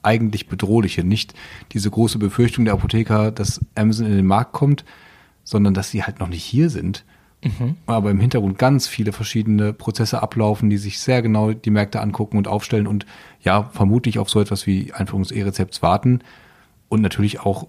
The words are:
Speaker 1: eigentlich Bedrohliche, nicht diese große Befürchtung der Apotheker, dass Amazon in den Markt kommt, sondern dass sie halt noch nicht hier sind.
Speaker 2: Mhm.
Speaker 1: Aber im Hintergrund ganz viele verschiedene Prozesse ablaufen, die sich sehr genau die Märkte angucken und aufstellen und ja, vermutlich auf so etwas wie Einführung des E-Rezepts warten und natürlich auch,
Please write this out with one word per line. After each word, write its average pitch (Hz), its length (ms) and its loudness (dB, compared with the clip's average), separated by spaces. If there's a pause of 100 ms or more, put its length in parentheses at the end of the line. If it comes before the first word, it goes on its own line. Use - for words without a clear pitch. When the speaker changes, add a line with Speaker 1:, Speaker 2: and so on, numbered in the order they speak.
Speaker 1:
eigentlich 110 460 0
Bedrohliche, 98 560 0
nicht 98 300 -2 (380)
diese 104 180 -2
große 110 300 0
Befürchtung 117 440 2
der 107 120 2
Apotheker, 107 560 0
dass 104 280 -4 (160)
Amazon 110 300 0
in 104 100 2
den 98 100 4
Markt 101 280 2
kommt, 143 320 2 (580)
sondern 101 300 2
dass 98 160 -2
sie 110 140 -4
halt - 160 -8
noch 87 100 -6
nicht 85 140 -8
hier 156 260 2
sind. 95 360 -6 (380)
Speaker 2:
Mhm. 120 420 -4
Speaker 1:
Aber 104 260 0
im 98 80 2
Hintergrund 104 380 2
ganz 131 300 2
viele 104 240 -4
verschiedene 107 600 0
Prozesse 110 480 -4
ablaufen, 107 480 0
die 101 80 2
sich 101 220 -8
sehr 127 220 0
genau 107 320 2
die 113 160 -4
Märkte 104 320 2
angucken 107 360 -2
und 98 100 0
aufstellen 104 380 -2
und 101 200 -4 (360)
ja, 104 320 0
vermutlich 110 460 2
auf 101 100 -4
so 107 120 2
etwas 101 260 -4
wie 98 260 -2
Einführung 98 300 -2
des - 80 -6
E-Rezepts 98 500 -4
warten 113 380 2 (720)
und 110 120 2
natürlich 101 380 0
auch, - 280 -4